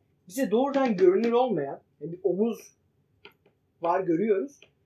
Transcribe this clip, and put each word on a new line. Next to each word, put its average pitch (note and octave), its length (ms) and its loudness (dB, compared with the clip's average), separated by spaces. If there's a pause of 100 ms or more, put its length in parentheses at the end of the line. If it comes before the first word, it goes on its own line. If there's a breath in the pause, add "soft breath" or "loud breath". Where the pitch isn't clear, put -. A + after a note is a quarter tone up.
(280)
bize G#3+ 240 -2
doğrudan C4 460 0
görünür G3 340 4
olmayan, F#3 500 -2 (180)
yani D3+ 120 -10
bir F3 120 -14
omuz G3+ 520 -2 (1040)
var, F3 200 0
görüyoruz. F#3+ 580 -2 (260)